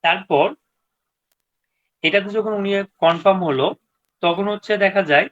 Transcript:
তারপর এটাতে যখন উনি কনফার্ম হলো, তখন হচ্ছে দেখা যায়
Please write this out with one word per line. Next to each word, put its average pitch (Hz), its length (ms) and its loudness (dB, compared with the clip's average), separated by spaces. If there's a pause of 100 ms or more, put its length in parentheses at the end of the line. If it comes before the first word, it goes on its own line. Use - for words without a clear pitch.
তারপর 170 440 0 (1600)
এটাতে 196 260 0
যখন 214 240 -4
উনি 196 160 -4 (280)
কনফার্ম 170 460 2
হলো, 143 240 0 (560)
তখন 175 240 0
হচ্ছে 208 300 -4
দেখা 196 260 2
যায় 151 280 2